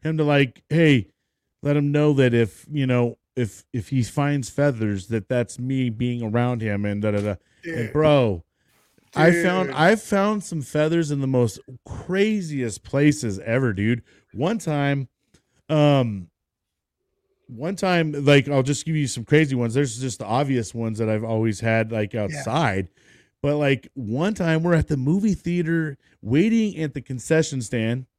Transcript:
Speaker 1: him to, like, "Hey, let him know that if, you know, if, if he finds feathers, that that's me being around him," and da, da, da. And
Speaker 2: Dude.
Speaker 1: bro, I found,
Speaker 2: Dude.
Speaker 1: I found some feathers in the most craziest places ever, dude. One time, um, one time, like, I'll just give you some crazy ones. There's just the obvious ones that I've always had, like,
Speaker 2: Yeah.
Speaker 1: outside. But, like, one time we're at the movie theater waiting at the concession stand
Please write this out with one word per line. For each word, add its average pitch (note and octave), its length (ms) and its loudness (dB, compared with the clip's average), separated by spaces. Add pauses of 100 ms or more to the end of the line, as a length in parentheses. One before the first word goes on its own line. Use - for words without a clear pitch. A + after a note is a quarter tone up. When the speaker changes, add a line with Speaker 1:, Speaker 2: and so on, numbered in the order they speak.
Speaker 1:
him D#3+ 160 -4
to, D#3 60 2
like, C#3+ 440 0
"Hey, D3 400 4 (540)
let C#3+ 140 0
him C#3+ 160 0
know D3 200 2
that C3 220 4
if, A#2 360 0
you C#3+ 160 -2
know, A#2+ 300 0 (200)
if, A#2+ 360 -6
if A2+ 160 -6
he C3 140 0
finds C#3+ 480 -2
feathers, A2 580 -2
that A2+ 200 -4
that's B2 300 -2
me B2+ 320 -2
being A#2+ 320 -4
around A#2+ 380 -2
him," G#2 240 -4
and G#2 180 -2
da, G#2+ 100 0
da, G#2 80 0
da. G#2 140 -2 (300)
And E3 120 -8
Speaker 2:
Dude. A2+ 160 -6
Speaker 1:
bro, C3+ 520 2 (720)
I D#3 140 6 (120)
found, F#3 260 0
Speaker 2:
Dude. C3 80 -8
Speaker 1:
I E3+ 200 6
found G#3 480 -2
some E3 160 -6
feathers D#3 500 0
in C#3+ 100 -2
the C3+ 80 -2
most B2 320 0 (260)
craziest F3 960 -2
places C#3 560 2
ever, A#2 340 0
dude. G#2+ 300 0 (300)
One F3 260 -2
time, C#3+ 500 -2 (600)
um, C3+ 600 2 (1160)
one D3 300 -8
time, E3+ 360 0 (120)
like, C#3+ 240 6
I'll C#3 140 2
just C#3 240 -2
give D#3+ 100 -2
you D3 100 0
some A#2 180 -6
crazy D3 300 2
ones. A#2 200 -2
There's B2+ 260 -2
just B2+ 180 -6
the A#2 80 -10
obvious B2+ 480 -2
ones A2+ 240 -6
that A2 100 0
I've A2 160 -2
always A2+ 360 -2
had, A2+ 320 0
like, G#2+ 220 -4
Speaker 2:
Yeah. G#2+ 100 -4
Speaker 1:
outside. A2 640 -2 (540)
But, C#3+ 140 0
like, C#3 380 0
one C3+ 400 -4
time D#3+ 280 0
we're F3 120 2
at D#3 140 2
the D3+ 80 -2
movie F3+ 380 0
theater E3 640 -4 (240)
waiting G#3 560 2
at D#3 160 -4
the C3 80 -8
concession C#3 580 -2
stand A#2 460 -2 (120)